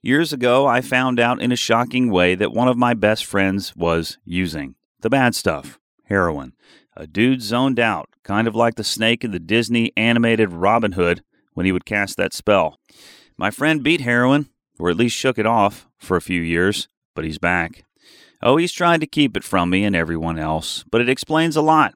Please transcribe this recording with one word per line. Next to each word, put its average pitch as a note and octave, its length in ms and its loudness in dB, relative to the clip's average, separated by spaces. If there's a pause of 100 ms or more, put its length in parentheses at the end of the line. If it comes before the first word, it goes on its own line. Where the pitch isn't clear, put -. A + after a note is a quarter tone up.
Years D3 280 2
ago, B2+ 340 2
I B2 140 2
found B2+ 360 0
out A#2+ 240 0
in B2 120 0
a - 20 0
shocking A#2+ 560 0
way F2+ 240 4
that G2+ 160 0
one A#2+ 160 0
of B2+ 80 2
my A#2+ 180 2
best G#2+ 300 0
friends G2 500 -2
was E2+ 520 -2
using E2 500 -6 (240)
the A2 100 -2
bad B2+ 240 2
stuff, - 460 -4 (280)
heroin. D#2+ 440 0 (460)
A D#2 100 -16
dude A#2+ 340 0
zoned A#2+ 380 0
out, G#2+ 300 -2 (120)
kind G#2+ 240 0
of A2+ 80 -2
like A2+ 220 2
the A2 80 -8
snake A2+ 400 -2
in A2+ 80 -6
the F2+ 80 -6
Disney A2+ 560 0
animated A2+ 560 2
Robin G2+ 400 2
Hood F2 320 0 (300)
when F2 120 -4
he F#2+ 60 2
would F2+ 140 -2
cast G2+ 320 -4
that F#2 160 -2
spell. F#2 480 0 (560)
My G2 120 -2
friend D3+ 320 -2
beat D3+ 200 0
heroin, B2 480 2 (280)
or E2+ 120 -2
at E2+ 80 0
least A#2 180 0
shook B2+ 240 -2
it G#2 60 0
off, A2 420 0 (120)
for F#2 180 -2
a E2 40 0
few F2+ 200 -4
years, E2+ 480 -2 (260)
but D#2 80 -8
he's D#2 140 -8
back. F2 480 -4 (560)
Oh, C3 160 2
he's E3+ 160 -2
tried E3+ 260 2
to D#3 80 -4
keep C3+ 300 0
it F2 80 -6
from F2 240 0
me F#2 160 0
and G2 100 -2
everyone E2 420 -2
else, D#2 540 -6
but A2+ 80 2
it A#2+ 80 0
explains D#3 480 -2
a D#3 60 2
lot. D#3 340 4